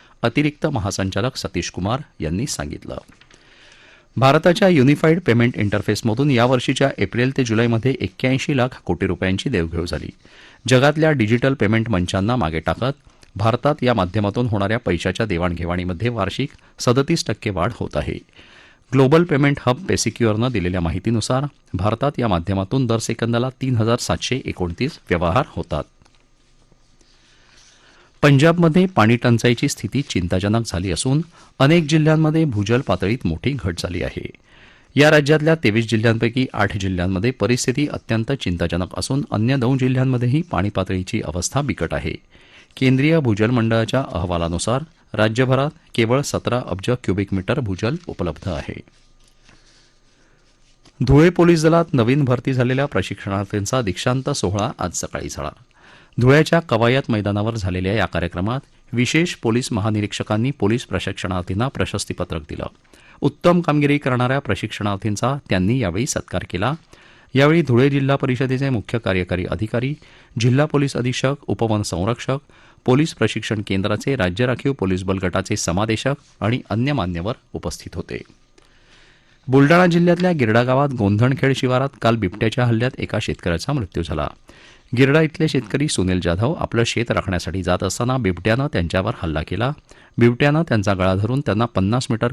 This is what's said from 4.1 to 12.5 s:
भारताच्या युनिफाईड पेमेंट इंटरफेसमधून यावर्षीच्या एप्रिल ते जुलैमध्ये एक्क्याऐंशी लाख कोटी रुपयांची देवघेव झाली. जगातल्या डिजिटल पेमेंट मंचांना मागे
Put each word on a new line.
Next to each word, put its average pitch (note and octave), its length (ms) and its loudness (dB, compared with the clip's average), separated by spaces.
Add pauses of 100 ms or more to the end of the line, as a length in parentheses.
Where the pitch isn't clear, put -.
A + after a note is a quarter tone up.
भारताच्या D#3+ 520 4
युनिफाईड D#3+ 580 4
पेमेंट A#2+ 300 2
इंटरफेसमधून G#2+ 760 0
यावर्षीच्या B2+ 680 2
एप्रिल A#2+ 380 -2
ते C3 80 -10
जुलैमध्ये A#2 560 0
एक्क्याऐंशी C3 560 -2
लाख B2+ 280 -2
कोटी F#2+ 220 -2
रुपयांची F#2 440 -2
देवघेव E2+ 360 -2
झाली. E2 220 -6 (600)
जगातल्या D3+ 440 4
डिजिटल B2 420 2
पेमेंट A2+ 340 0
मंचांना G2 480 0
मागे D#2+ 240 -2